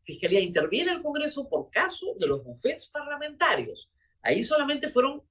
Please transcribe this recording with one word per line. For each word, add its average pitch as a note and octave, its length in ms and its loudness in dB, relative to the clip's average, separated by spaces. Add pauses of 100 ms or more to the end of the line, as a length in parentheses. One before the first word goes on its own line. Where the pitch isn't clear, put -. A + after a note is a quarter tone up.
Fiscalía F3 380 2
interviene A3+ 520 2
al E4+ 100 -4
Congreso D4 440 -4
por - 220 -2
caso F4+ 500 -2
de D#3+ 80 2
los C#3 160 0
bufetes B2 440 -4
parlamentarios. D4 1040 -2 (300)
Ahí F#3 220 2
solamente D4 440 2
fueron C4+ 420 2